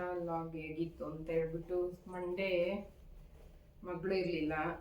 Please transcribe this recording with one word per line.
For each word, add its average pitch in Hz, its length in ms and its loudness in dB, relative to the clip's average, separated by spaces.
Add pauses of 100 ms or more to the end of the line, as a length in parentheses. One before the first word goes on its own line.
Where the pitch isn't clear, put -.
(200)
ವ್ಲಾಗ್ 165 360 -2
ಹೇಗಿತ್ತು 156 480 -2
ಅಂತ 160 260 -4
ಹೇಳ್ಬಿಟ್ಟು. 170 800 0
ಮಂಡೇ 180 760 2 (1000)
ಮಗಳು 180 300 0
ಇರಲಿಲ್ಲ, 170 380 4 (280)